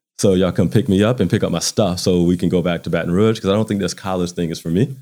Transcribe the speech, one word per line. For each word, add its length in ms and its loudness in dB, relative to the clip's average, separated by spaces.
so 160 4
y'all 180 2
can 160 0
pick 220 0
me 120 4
up 200 2
and 80 2
pick 120 0
up 80 -2
my 100 -2
stuff 420 -2
so 220 2
we 120 4
can 140 -2
go 120 2
back 220 -4
to 60 -8
Baton 240 -2
Rouge, 260 2
'cause 100 -2
I 40 2
don't 160 0
think 100 -2
this 140 -4
college 400 -6
thing 160 -4
is 100 -8
for 100 -8
me." 320 0